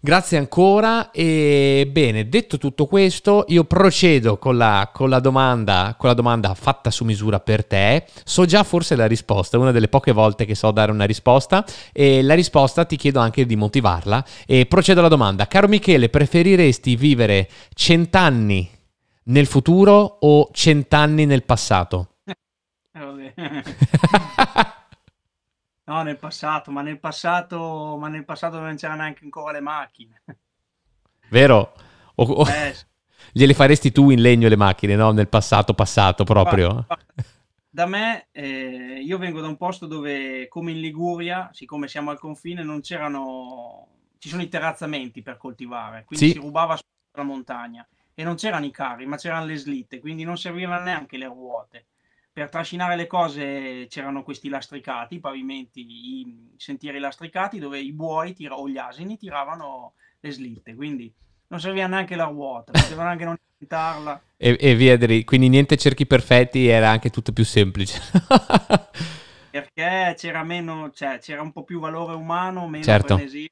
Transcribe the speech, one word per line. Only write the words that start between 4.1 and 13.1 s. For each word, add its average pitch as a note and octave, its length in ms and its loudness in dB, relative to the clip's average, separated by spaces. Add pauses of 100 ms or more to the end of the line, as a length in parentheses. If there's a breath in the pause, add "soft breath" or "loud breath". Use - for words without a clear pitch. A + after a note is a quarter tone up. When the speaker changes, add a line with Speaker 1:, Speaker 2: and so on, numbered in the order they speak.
Speaker 1:
con B2+ 180 0
la, G#2 340 2
con C3 180 -2
la C3 100 2
domanda, A#2+ 760 2
con B2+ 140 0
la B2 60 4
domanda A#2 400 0
fatta - 340 -2
su - 140 -4
misura G#2+ 360 -2
per G#2+ 260 0
te. G#2 400 2 (180 loud breath)
So - 220 2
già F#3+ 180 4
forse E3 320 0
la A#2 100 2
risposta, A2 540 0
una C3 100 4
delle A#2 200 2
poche C#3 220 2
volte A2 340 2
che G#2 100 -4
so A2 160 0
dare G#2+ 200 2
una G#2 140 0
risposta, C3 580 2 (300 loud breath)
e C3+ 300 4
la C#3+ 100 4
risposta E3 520 2
ti D#3 100 -4
chiedo C#3 240 0